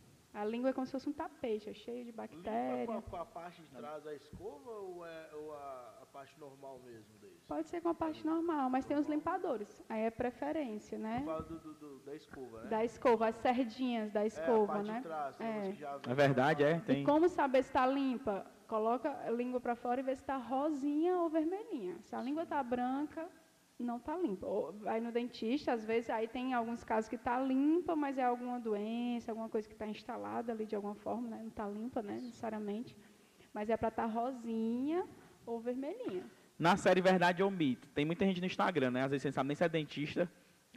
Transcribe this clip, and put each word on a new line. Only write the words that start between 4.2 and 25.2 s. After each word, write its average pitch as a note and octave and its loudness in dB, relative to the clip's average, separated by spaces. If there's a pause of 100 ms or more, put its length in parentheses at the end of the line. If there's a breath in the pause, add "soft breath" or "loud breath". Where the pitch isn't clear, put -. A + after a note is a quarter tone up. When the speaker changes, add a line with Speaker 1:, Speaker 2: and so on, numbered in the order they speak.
Speaker 2:
ou F#3+ -10
é, D#3+ -12
ou D3+ -10
a, C3+ -12
a - -20
parte C#3 -16
normal C3+ -14
mesmo A2 -18
deles? - -20
Speaker 1:
Pode D4+ -4
ser E4+ -6
com E4+ 0
a E4 2
parte D#4+ -4
Speaker 2:
Normal. D#4+ 2
Speaker 1:
normal, D4 2
mas C4 2
tem D4 0
os D4+ 2
Speaker 2:
Normal. D4+ 0
Speaker 1:
limpadores. E4 -2
Aí A3 -2
é A3+ 2
preferência, B3 -4
né? A3 -2
Speaker 2:
Fala D#3+ -4
do, D#3+ -10
do, D#3 -14
do, D3 -16
da C3+ -12
escova, B2 -12
né? - -6
Speaker 1:
Da A3 2
escova, A3+ 4
as A3+ -2
cerdinhas A#3+ 0
da G#3+ 0
Speaker 2:
É, G#3 2
a G#3+ 2
Speaker 1:
escova, A3 2
Speaker 2:
parte G3+ -2
de G#3+ -4
Speaker 1:
né? A#3+ -4
Speaker 2:
trás, D3+ -6
tem A3 -4
Speaker 1:
É. A3+ -2
Speaker 2:
umas G#3 -2
que C#3+ -12
já C#3+ -6
vem B2 -4
Speaker 3:
É B2+ 0
verdade, C#3 6
Speaker 2:
lá. D3 8
Speaker 3:
é, E3 4
tem. C#4 2
Speaker 1:
E C#4 -2
como D#4 6
saber C4 4
se - -12
tá B3+ 4
limpa? C4 0 (220)
Coloca A#3 2 (120)
a - -4
língua B3 0
pra A#3+ 0
fora B3 0
e - 0
vê C4 0
se C4 -12
tá C4+ -2
rosinha D4 2
ou E4+ 2
vermelhinha. D#4+ -2
Se - -10
a A3+ -2
língua D4 -2
Speaker 2:
Sim. - -8
Speaker 1:
tá D4 0
branca, C4 -2 (480)
não A#3+ -2
tá G#3 -4
limpa. G#3 -2
Ou F#3 0
vai G#3+ -2
no A#3 -4
dentista, A#3+ 0